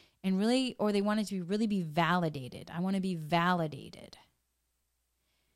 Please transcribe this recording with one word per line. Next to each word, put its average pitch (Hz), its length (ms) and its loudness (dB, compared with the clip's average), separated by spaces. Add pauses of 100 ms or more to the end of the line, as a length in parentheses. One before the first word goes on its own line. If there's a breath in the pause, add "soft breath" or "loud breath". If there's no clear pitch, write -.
(220 soft breath)
and 190 160 2
really, 247 400 2
or 208 140 2
they 202 100 4
want 208 160 2
it 214 60 0
to 196 100 -6
be, 185 80 -4
really 208 240 0
be 202 160 0
validated. 160 880 0
I 165 80 -4
wanna 190 200 0
be 185 160 -2
validated. 165 1000 0 (1400)